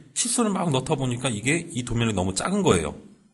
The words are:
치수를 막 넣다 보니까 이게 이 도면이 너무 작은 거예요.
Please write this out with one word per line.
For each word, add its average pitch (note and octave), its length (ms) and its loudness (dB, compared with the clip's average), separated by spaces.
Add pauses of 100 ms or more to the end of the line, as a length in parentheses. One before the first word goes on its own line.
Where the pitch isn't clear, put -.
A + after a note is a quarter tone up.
(140)
치수를 A3+ 380 0
막 F3 200 0
넣다 C3 240 0
보니까 C3 340 -2
이게 C3 420 0
이 B2 120 -4
도면이 A2+ 300 0
너무 F#2 200 0
작은 G3 280 -2
거예요. F2 340 2 (380)